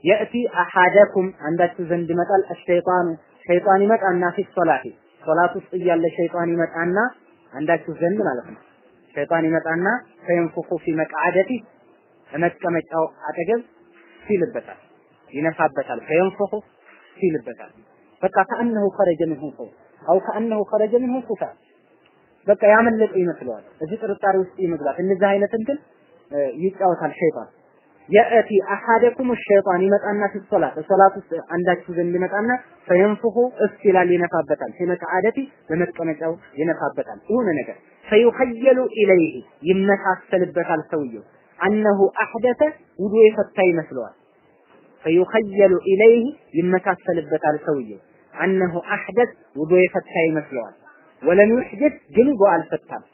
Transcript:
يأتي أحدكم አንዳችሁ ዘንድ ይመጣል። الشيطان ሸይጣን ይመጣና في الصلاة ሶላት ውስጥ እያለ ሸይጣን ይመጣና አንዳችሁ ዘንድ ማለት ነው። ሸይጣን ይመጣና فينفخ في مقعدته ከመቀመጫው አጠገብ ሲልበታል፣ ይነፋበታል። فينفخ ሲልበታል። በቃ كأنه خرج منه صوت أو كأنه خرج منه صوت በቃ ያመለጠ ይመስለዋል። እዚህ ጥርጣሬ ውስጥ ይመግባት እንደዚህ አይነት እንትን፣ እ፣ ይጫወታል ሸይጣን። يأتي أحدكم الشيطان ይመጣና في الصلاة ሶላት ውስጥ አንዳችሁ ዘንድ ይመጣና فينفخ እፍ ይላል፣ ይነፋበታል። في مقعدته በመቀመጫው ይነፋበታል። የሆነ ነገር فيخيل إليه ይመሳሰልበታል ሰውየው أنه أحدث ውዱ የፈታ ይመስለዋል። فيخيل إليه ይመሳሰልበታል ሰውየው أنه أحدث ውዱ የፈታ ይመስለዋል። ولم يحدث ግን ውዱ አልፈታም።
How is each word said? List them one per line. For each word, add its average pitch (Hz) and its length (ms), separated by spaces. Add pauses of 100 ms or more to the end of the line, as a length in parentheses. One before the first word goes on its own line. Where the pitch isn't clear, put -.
يأتي 214 380 (160)
أحدكم 185 640 (140)
አንዳችሁ 175 440
ዘንድ 170 260
ይመጣል። 175 400
الشيطان 175 580 (360)
ሸይጣን 180 380
ይመጣና 196 480
في 180 140
الصلاة 160 420 (380)
ሶላት 170 320
ውስጥ - 200
እያለ 175 360
ሸይጣን 170 380
ይመጣና 170 480 (560)
አንዳችሁ 160 420
ዘንድ 175 260
ማለት 139 260
ነው። 107 140 (540)
ሸይጣን 160 300
ይመጣና 160 420 (340)
فينفخ 170 540
في 165 180
مقعدته 175 680 (720)
ከመቀመጫው 170 760 (180)
አጠገብ 175 380 (600)
ሲልበታል፣ 156 560 (520)
ይነፋበታል። 143 720
فينفخ 190 500 (600)
ሲልበታል። 147 600 (500)
በቃ 185 140 (100)
كأنه 226 400
خرج 180 360
منه 156 240
صوت 127 260 (300)
أو 170 160
كأنه 220 440
خرج 214 320
منه 247 240
صوت 226 240 (1040)
በቃ 202 200
ያመለጠ 220 480
ይመስለዋል። 139 500 (160)
እዚህ 160 180
ጥርጣሬ 202 380
ውስጥ 185 220
ይመግባት 160 400
እንደዚህ 190 280
አይነት 202 280
እንትን፣ 254 240 (520)
እ፣ 143 80 (200)
ይጫወታል 185 560
ሸይጣን። 156 340 (600)
يأتي 214 500 (100)
أحدكم 233 600
الشيطان 196 520
ይመጣና 202 440
في 196 140
الصلاة 165 440
ሶላት 190 320
ውስጥ 196 180 (180)
አንዳችሁ 175 420
ዘንድ 175 220
ይመጣና 190 360 (320)
فينفخ 208 520 (260)
እፍ 208 220
ይላል፣ 185 280
ይነፋበታል። 165 640
في - 120
مقعدته 180 600 (200)
በመቀመጫው 165 680 (220)
ይነፋበታል። 151 680
የሆነ 226 320
ነገር 113 200 (300)
فيخيل 240 720 (120)
إليه 180 440 (300)
ይመሳሰልበታል 185 1200
ሰውየው 120 380 (340)
أنه 202 400 (220)
أحدث 233 400 (380)
ውዱ 196 220
የፈታ 220 420
ይመስለዋል። 151 520 (880)
فيخيل 190 760
إليه 226 440 (300)
ይመሳሰልበታል 170 1040
ሰውየው 113 400 (340)
أنه 185 380 (140)
أحدث 202 440 (260)
ውዱ 156 200
የፈታ 180 360 (100)
ይመስለዋል። 143 520 (480)
ولم 190 300
يحدث 254 420 (160)
ግን 220 180
ውዱ 220 200
አልፈታም። 160 540 (120)